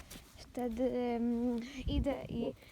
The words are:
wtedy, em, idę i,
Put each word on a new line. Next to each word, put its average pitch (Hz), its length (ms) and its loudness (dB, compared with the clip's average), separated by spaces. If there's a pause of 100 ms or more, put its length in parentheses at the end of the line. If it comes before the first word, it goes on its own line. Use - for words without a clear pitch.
(360)
wtedy, 240 480 -4
em, 240 720 2 (300)
idę 277 280 4 (140)
i, 233 240 -2 (200)